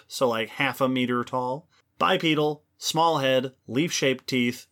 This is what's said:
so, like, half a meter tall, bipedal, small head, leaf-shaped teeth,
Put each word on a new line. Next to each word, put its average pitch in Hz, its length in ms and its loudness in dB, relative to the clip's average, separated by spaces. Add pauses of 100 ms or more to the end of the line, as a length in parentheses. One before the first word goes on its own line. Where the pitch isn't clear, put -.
so, - 200 0
like, 113 220 -2
half 139 320 -2
a 131 80 2
meter 123 340 0
tall, 127 460 -6 (280)
bipedal, 151 640 0 (140)
small 160 420 2
head, 131 340 2 (120)
leaf-shaped 135 600 -2
teeth, 120 440 -2